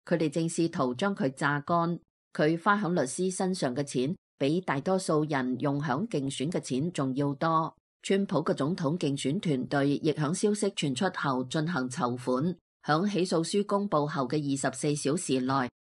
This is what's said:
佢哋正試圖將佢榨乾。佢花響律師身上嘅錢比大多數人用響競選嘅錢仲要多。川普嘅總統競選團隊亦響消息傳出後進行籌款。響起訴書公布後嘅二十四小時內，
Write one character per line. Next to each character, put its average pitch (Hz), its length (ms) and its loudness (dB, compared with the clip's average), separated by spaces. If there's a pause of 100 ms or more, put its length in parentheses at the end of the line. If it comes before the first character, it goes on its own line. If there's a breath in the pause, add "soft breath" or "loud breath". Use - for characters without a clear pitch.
佢 175 120 0
哋 160 120 2
正 165 200 0
試 165 200 0
圖 131 260 0
將 196 200 -2
佢 139 180 0
榨 143 280 0
乾。 170 400 0 (320)
佢 165 280 2
花 208 160 4
響 180 180 0
律 175 80 4
師 180 320 -2
身 185 200 0
上 131 220 -2
嘅 143 60 -2
錢 139 340 -2 (220)
比 151 220 2
大 147 200 -2
多 190 180 0
數 160 260 2
人 131 360 0
用 143 200 0
響 131 280 -2
競 147 140 -2
選 135 280 -4
嘅 175 80 -2
錢 147 320 -2
仲 135 240 -2
要 143 200 0
多。 160 400 0 (300)
川 196 220 2
普 180 120 0
嘅 180 160 2
總 147 200 0
統 170 240 0
競 151 120 0
選 143 280 -2
團 139 280 0
隊 143 300 2
亦 - 160 0
響 151 220 0
消 208 180 2
息 208 180 0
傳 147 240 -2
出 156 100 0 (120)
後 127 280 0
進 156 260 -2
行 127 180 -2
籌 127 280 -2
款。 131 400 0 (280)
響 160 280 2
起 185 120 2
訴 175 200 2
書 202 220 0
公 202 200 0
布 151 200 2
後 147 200 -2
嘅 151 100 -2
二 143 200 0
十 135 220 -2
四 147 180 0
小 143 180 0
時 139 260 0
內， 131 280 0 (200)